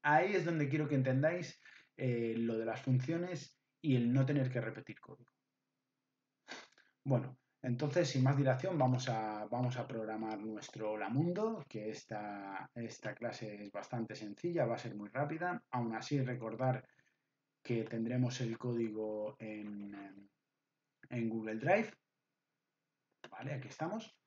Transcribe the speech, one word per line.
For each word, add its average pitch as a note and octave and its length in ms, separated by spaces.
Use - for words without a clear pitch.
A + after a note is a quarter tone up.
Ahí E3 320
es F3 100
donde D#3 240
quiero D3 180
que D3+ 80
entendáis, C#3 680
eh, A#2 400
lo A2+ 200
de A2+ 80
las A2+ 160
funciones D#3+ 800
y C3+ 160
el A#2+ 160
no C3+ 120
tener C3+ 260
que - 100
repetir A2 400
código. - 380
Bueno, B2+ 340
entonces, C3+ 460
sin C3 140
más C#3 140
dilación, C#3+ 420
vamos B2+ 300
a, G#2+ 380
vamos B2 300
a A#2 100
programar A2 520
nuestro G#2+ 540
Hola G#2 160
Mundo, F3 600
que G#2+ 220
esta, G2+ 840
esta A2+ 400
clase G#2+ 480
es G2+ 100
bastante A2 420
sencilla, A#2+ 500
va A#2 120
a - 20
ser G#2 160
muy G#2 140
rápida. D#3 640
Aún A#2 240
así, C3+ 280
recordar A#2+ 640
que A2+ 220
tendremos B2 560
el A2+ 160
código G#2+ 840
en, G2+ 880
en A#2 180
Google A2 280
Drive. F#3 360
Vale, C3+ 240
aquí C3 140
estamos. G3 480